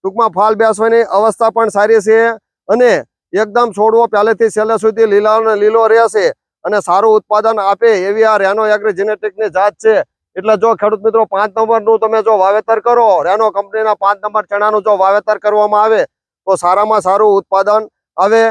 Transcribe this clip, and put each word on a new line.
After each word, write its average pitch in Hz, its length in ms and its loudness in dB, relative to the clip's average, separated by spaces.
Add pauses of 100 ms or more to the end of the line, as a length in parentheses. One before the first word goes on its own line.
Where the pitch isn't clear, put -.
ટૂંકમાં 202 260 -2
ફાલ 208 260 0
બેસવાની 226 480 0 (120)
અવસ્થા 220 340 0
પણ 226 200 -2
સારી 214 360 2
છે 220 120 2 (500)
અને 240 220 2 (420)
એકદમ 214 440 -2
છોડવો 220 320 2
પહેલેથી 214 420 0
છેલ્લે 220 280 -2
સુધી 220 280 0
લીલા 214 300 2
અને 220 240 0
લીલો 214 280 2
રહેશે 214 380 2 (380)
અને 202 160 -2
સારું 208 360 2
ઉત્પાદન 214 420 0
આપે 202 300 0 (200)
એવી 220 160 0
આ 214 140 2
રેનો 202 280 0
એગ્રી 208 260 -2
જેનેટિકની 202 640 -6
જાત 202 180 0 (100)
છે. 220 100 4 (420)
એટલે 208 200 0
જો 220 200 0
ખેડૂત 208 260 -4
મિત્રો 220 240 0
પાંચ 202 300 -4
નંબરનું 220 440 0
તમે 220 220 -2
જો 214 160 0
વાવેતર 208 420 0
કરો, 240 280 2 (140)
રેનો 208 280 0
કંપનીના 202 460 -4
પાંચ 196 260 -2
નંબર 208 240 -6
ચણાનું 208 380 -2
જો 208 140 0
વાવેતર 202 400 0
કરવામાં 208 460 0
આવે 220 180 0 (440)
તો 190 100 0
સારામાં 202 460 0
સારું 196 360 2
ઉત્પાદન 208 520 -2 (260)
આવે 214 340 2